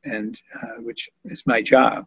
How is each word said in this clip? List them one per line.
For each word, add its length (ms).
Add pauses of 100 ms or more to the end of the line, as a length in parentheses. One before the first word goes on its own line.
and, 360 (220)
uh, 200
which 280 (140)
is 240
my 140
job 460